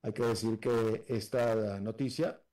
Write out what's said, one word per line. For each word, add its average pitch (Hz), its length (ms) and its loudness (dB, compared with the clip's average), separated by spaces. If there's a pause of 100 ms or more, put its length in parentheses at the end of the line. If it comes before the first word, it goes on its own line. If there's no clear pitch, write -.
Hay 110 120 -4
que 117 100 -2
decir 113 340 0
que 113 480 2
esta 110 720 0
noticia 120 640 -2 (100)